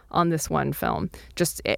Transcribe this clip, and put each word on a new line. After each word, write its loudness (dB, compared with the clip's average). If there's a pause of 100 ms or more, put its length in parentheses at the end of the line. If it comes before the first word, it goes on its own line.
(120)
on 4
this 0
one 0
film, -2 (260)
just, 0
eh, 2